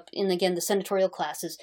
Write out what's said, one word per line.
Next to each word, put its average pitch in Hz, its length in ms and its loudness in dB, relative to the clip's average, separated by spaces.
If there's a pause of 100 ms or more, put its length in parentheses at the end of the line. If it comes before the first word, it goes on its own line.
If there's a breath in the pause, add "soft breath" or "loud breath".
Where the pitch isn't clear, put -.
(120)
in, 196 200 0
again, 180 220 2
the 175 60 -2
senatorial 190 480 2
classes. 160 540 -6